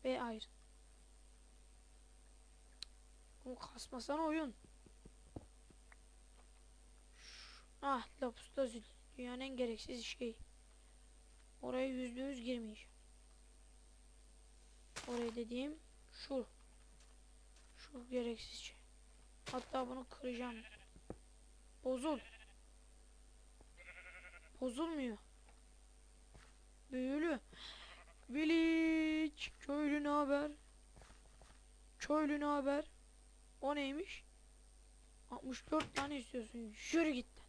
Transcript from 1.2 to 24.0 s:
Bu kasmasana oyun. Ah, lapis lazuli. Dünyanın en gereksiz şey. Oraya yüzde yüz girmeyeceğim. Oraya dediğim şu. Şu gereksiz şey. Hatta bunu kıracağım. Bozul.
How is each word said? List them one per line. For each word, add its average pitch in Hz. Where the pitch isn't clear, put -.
Bu 254
kasmasana 269
oyun. 311
Ah, 277
lapis -
lazuli. 233
Dünyanın 247
en 269
gereksiz 233
şey. 226
Oraya 254
yüzde 254
yüz 269
girmeyeceğim. 226
Oraya 240
dediğim 247
şu. 262
Şu 247
gereksiz 240
şey. -
Hatta 254
bunu 254
kıracağım. 240
Bozul. 262